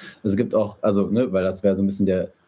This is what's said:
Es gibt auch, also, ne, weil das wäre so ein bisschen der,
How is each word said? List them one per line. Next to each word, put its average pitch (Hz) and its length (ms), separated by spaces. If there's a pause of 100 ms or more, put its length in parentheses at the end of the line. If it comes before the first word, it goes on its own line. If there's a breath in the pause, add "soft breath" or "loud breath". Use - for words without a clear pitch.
(220 loud breath)
Es 101 120
gibt 113 200
auch, 104 260
also, 101 280
ne, 113 240
weil 92 120
das 92 180
wäre 98 140
so 98 60
ein 98 40
bisschen 98 200
der, 92 240 (180)